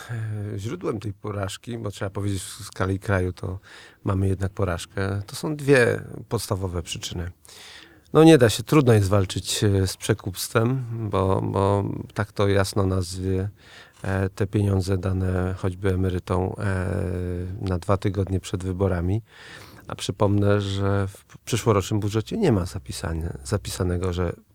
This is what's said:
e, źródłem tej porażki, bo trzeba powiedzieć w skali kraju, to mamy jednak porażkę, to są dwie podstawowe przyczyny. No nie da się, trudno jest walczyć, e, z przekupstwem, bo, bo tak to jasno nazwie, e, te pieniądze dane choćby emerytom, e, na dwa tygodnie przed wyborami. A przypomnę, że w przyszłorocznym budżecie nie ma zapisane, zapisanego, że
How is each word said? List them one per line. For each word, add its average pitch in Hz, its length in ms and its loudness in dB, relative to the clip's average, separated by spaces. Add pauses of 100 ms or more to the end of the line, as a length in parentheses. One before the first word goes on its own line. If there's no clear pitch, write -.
(540)
e, 101 40 -6
źródłem 131 420 -4
tej - 120 -6
porażki, 104 640 -8
bo 107 120 -6
trzeba 98 200 -6
powiedzieć 98 320 -2
w - 220 -14
skali 95 340 -2
kraju, 92 340 0
to 95 260 -8 (460)
mamy 98 240 2
jednak 95 240 0
porażkę, 98 760 -4
to - 100 -12
są 151 200 -4
dwie 123 460 4 (260)
podstawowe 92 540 -2
przyczyny. - 480 -8 (840)
No 156 120 8
nie 160 140 12
da 123 120 6
się, - 120 -2
trudno 135 300 6
jest 101 160 6
walczyć, 95 560 0
e, 98 220 4
z - 100 -4
przekupstwem, 117 880 -2 (260)
bo, 95 320 2
bo 101 420 2 (300)
tak - 180 -2
to 101 160 0
jasno 98 380 2
nazwie, 95 600 -2 (540)
e, 95 260 0
te 98 180 -4
pieniądze 98 520 2
dane 92 600 -2
choćby 95 360 -2
emerytom, 92 480 0
e, 92 120 -2 (1040)
na 92 180 0
dwa 98 180 0
tygodnie 95 440 0
przed 92 240 -6
wyborami. 92 580 0 (680)
A - 60 -8
przypomnę, 101 680 2
że 98 480 0
w - 360 -20
przyszłorocznym 107 560 0
budżecie 107 360 -2
nie 196 160 4
ma 92 140 2
zapisane, - 800 -6
zapisanego, 90 680 -2
że 87 200 -2 (220)